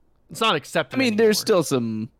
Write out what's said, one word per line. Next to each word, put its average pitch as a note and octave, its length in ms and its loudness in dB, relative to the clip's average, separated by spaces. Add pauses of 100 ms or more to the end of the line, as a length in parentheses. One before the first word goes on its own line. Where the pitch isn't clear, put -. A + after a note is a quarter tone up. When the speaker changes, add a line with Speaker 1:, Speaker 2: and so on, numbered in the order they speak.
(300)
Speaker 1:
It's - 100 -8
not A3 140 2
accepted D#3 420 -4
Speaker 2:
I - 20 -6
mean, A#3+ 180 0
there's G#3+ 220 4
Speaker 1:
anymore. - 80 -6
Speaker 2:
still F#3 180 4
some, A2+ 560 -4